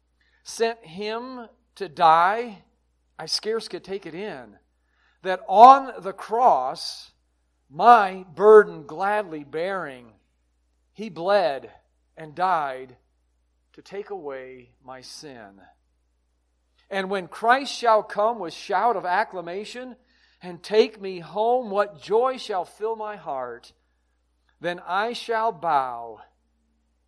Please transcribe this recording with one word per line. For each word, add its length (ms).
sent 420
him 600
to 120
die, 760
I 100
scarce 420
could 160
take 200
it 80
in, 460
that 240
on 540
the 120
cross, 1000
my 560
burden 500
gladly 580
bearing, 680
he 160
bled 640
and 180
died 640
to 80
take 280
away 640
my 180
sin. 600
And 200
when 180
Christ 460
shall 300
come 360
with 140
shout 440
of 80
acclamation 880
and 200
take 380
me 200
home, 500
what 320
joy 360
shall 280
fill 320
my 180
heart? 560
Then 260
I 280
shall 380
bow 680